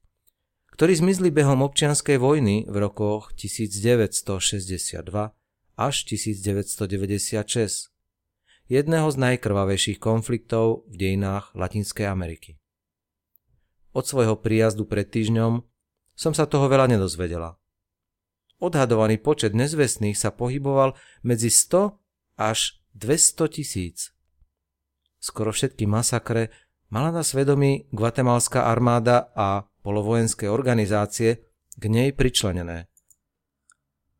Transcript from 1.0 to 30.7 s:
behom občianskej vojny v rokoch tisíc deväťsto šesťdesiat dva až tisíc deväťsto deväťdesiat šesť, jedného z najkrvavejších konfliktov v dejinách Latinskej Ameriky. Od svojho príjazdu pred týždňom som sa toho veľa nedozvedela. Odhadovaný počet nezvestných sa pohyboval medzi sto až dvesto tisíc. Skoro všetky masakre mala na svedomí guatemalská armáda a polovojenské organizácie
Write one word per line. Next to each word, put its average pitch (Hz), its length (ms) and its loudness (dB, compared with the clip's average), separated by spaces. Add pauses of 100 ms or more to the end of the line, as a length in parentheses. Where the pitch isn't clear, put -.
behom 139 320 4
občianskej 143 560 2
vojny 123 480 2
v - 140 -10
rokoch 104 560 -2
tisíc 104 400 -8
deväťsto 104 640 0
šesťdesiat 90 680 -6
dva 104 280 -6 (420)
až 131 320 -4
tisíc 104 320 -6
deväťsto 98 480 -4
deväťdesiat 101 580 -4
šesť, 110 320 -2 (920)
jedného 156 400 2
z 139 80 -4
najkrvavejších 101 800 0
konfliktov 113 880 0
v 110 60 -18
dejinách 95 600 -2
Latinskej 101 540 -4
Ameriky. 85 480 -8 (1300)
Od 131 160 -4
svojho 113 320 2
príjazdu 110 480 0
pred 101 200 -2
týždňom 113 560 0 (520)
som - 160 -2
sa 151 160 0
toho 139 240 2
veľa 131 240 6
nedozvedela. 85 640 -4 (1000)
Odhadovaný 117 580 2
počet 143 320 0
nezvestných 123 640 0
sa 104 160 -2
pohyboval 135 640 0 (320)
medzi 117 240 2
sto - 480 2 (400)
až - 400 -2 (160)
dvesto 147 560 0
tisíc. - 640 -8 (1040)
Skoro - 320 -4
všetky 107 380 -2
masakre 113 640 -2 (340)
mala 135 240 -2
na 165 140 -4
svedomí 139 640 2
guatemalská 120 800 0
armáda 120 640 2
a 98 320 -2 (140)
polovojenské 107 640 -2
organizácie 113 960 0 (320)